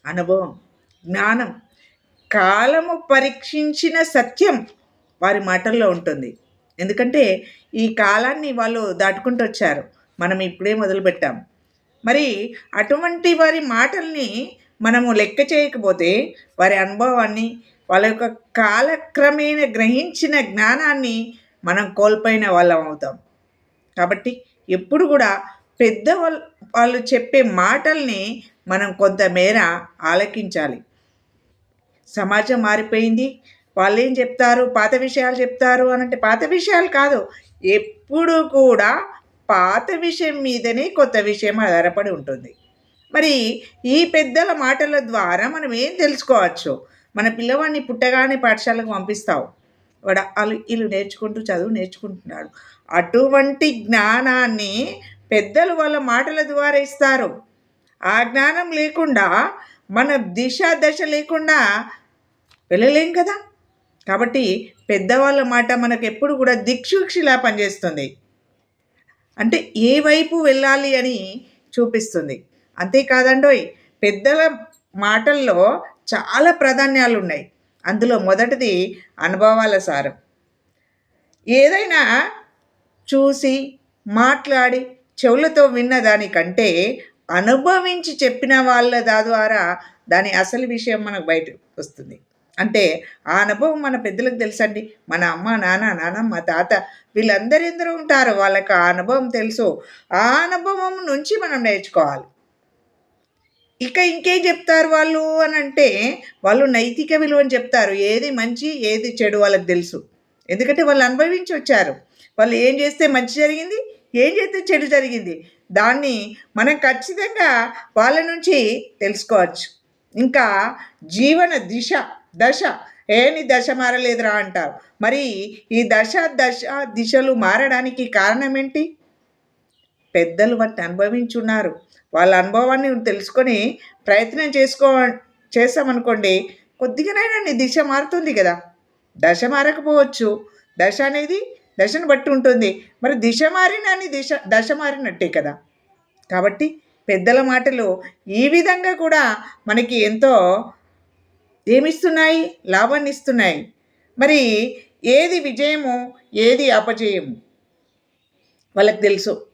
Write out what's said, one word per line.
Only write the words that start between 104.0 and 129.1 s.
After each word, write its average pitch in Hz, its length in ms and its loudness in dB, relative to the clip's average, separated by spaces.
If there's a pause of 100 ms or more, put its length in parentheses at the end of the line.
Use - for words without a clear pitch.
చెప్తారు 320 420 2
వాళ్ళు 311 520 0
అని 311 160 0
అంటే, 277 640 0 (260)
వాళ్ళు 226 200 4
నైతిక 254 500 0
విలువని 294 400 2
చెప్తారు. 240 380 0
ఏది 214 380 -2
మంచి, 247 560 -6
ఏది 220 360 -4
చెడు 208 160 0
వాళ్ళకి 202 260 4
తెలుసు. 175 400 -4 (460)
ఎందుకంటే 262 320 0
వాళ్ళు 285 220 4
అనుభవించి 330 500 0
వచ్చారు. 208 400 0 (440)
వాళ్ళు 233 160 2
ఏం 254 260 2
చేస్తే 285 260 2
మంచి 247 280 0
జరిగింది, 320 600 -2 (180)
ఏం 254 180 4
చేస్తే 381 420 -2
చెడు 294 120 0
జరిగింది, 240 640 -2 (220)
దాన్ని 220 640 0 (200)
మనం 269 200 2
ఖచ్చితంగా 285 960 -2 (240)
వాళ్ళ 262 240 4
నుంచి 320 720 -2 (100)
తెలుసుకోవచ్చు. - 800 -2 (360)
ఇంకా 233 600 0 (280)
జీవన 294 520 2
దిశ, 226 340 -6 (460)
దశ, 240 240 2 (500)
"ఏ 240 200 4
నీ 302 220 -8
దశ 247 180 2
మారలేదురా" 247 600 -2
అంటారు. 185 420 -4 (300)
మరి 254 200 0 (500)
ఈ 226 200 2
దశ, 220 200 2 (140)
దశ, 254 360 0 (200)
దిశలు 254 500 0
మారడానికి 254 720 0
కారణం 233 540 0
ఏంటి? 302 380 -4 (1160)